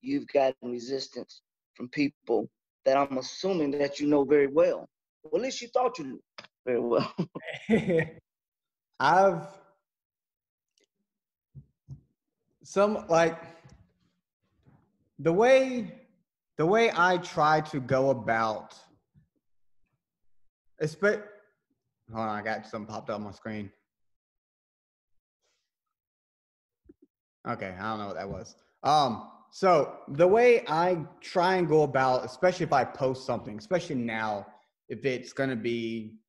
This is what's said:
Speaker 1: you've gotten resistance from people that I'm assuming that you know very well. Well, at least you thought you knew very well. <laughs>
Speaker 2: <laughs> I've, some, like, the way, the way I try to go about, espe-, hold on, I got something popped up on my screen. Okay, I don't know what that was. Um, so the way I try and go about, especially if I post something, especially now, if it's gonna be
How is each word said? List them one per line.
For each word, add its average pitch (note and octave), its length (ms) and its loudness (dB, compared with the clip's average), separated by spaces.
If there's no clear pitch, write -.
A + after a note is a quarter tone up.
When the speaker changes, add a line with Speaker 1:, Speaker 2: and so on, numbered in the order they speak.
Speaker 1:
you've C3+ 260 -4
gotten C3+ 360 2
resistance B2 800 -10
from B2 160 -12
people A#2+ 580 -2
that C3+ 120 4
I'm C#3 220 0
assuming D#3+ 540 -4
that C#3+ 280 -2
you D3 60 -2
know D3 180 4
very C#3 240 4
well. D3 400 0
Well, D#3 140 -6
at C3+ 60 0
least A3 200 -8
you A#3 60 -14
thought - 300 0
you D#3 60 -8
knew B2+ 180 -12
very B2 140 0
well. - 340 0
<laughs> E3+ 500 0
Speaker 2:
<laughs> - 60 -20
I've, E3+ 460 4
some, G#3 460 0
like, E3 300 2
the D3+ 140 0
way, B3 600 2
the D3+ 100 0
way A3 280 4
I F3+ 240 4
try D#3 420 2
to D#3 200 -6
go C3 300 2
about, A2+ 640 -2
espe-, G3+ 400 -2
hold A2+ 160 -6
on, - 0 -
I G#2 140 -6
got G#2+ 240 -6
something A2 260 -12
popped A2 180 -10
up G#2+ 60 -4
on G#2+ 80 -8
my G2+ 80 -14
screen. G#2+ 380 -12
Okay, G2+ 300 -8
I F#2+ 40 -10
don't A2 160 -6
know G#2 80 -8
what F#2+ 100 -8
that F#2+ 120 -8
was. - 280 -14
Um, C3+ 440 2
so E3+ 480 2
the C#3+ 180 4
way A#3 420 6
I E3+ 360 0
try F#3 360 0
and F3 120 0
go D3+ 140 4
about, C3 420 2
especially F3 400 0
if D3 80 -2
I C3 120 4
post C3 420 -4
something, G#2+ 320 -6
especially E3+ 380 -4
now, A2 500 -4
if A2+ 160 -12
it's B2+ 280 -4
gonna C3+ 240 -2
be A2+ 600 -6